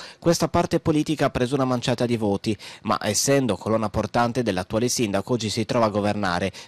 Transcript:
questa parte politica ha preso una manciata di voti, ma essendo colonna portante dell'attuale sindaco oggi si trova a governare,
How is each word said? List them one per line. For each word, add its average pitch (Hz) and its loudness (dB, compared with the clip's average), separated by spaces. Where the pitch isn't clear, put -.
questa 170 2
parte 170 0
politica 151 0
ha - 2
preso 123 -2
una 135 2
manciata 123 0
di 117 0
voti, 104 0
ma 107 0
essendo 120 2
colonna 110 0
portante 120 0
dell'attuale 110 0
sindaco 101 -2
oggi 113 -2
si 110 -4
trova 120 2
a - 4
governare, 101 0